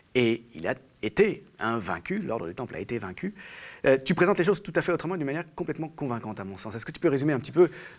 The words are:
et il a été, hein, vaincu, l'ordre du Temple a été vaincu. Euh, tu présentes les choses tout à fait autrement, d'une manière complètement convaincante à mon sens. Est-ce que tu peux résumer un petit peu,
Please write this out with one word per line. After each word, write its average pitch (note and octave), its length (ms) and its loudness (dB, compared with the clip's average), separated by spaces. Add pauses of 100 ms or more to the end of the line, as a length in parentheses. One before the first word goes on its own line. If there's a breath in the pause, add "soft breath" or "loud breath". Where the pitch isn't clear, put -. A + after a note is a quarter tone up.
(140 loud breath)
et A#2 300 4 (120)
il D#2+ 120 -6
a B2+ 80 0 (280)
été, F3 420 2 (140)
hein, A2+ 180 0
vaincu, A2 400 -4
l'ordre A2+ 300 -4
du F2 60 -8
Temple - 220 -8
a D#2+ 40 -6
été A#2 180 -6
vaincu. G#2 360 -6 (520 loud breath)
Euh, C3+ 180 8
tu - 100 2
présentes F3+ 240 6
les F3+ 60 2
choses F#3+ 180 2
tout D#3+ 140 -12
à E3+ 60 4
fait F3+ 100 0
autrement, E3+ 240 -2
d'une D#3 100 -2
manière D#3 200 -4 (100)
complètement D#3 320 -4
convaincante A#2 520 -6
à G2 40 -8
mon F#2+ 140 -8
sens. G#2+ 180 -10
Est-ce A2+ 100 -8
que - 60 -8
tu - 80 -14
peux - 80 0
résumer C#3 260 2
un B2+ 60 0
petit - 140 -8
peu, E3+ 160 8 (300 loud breath)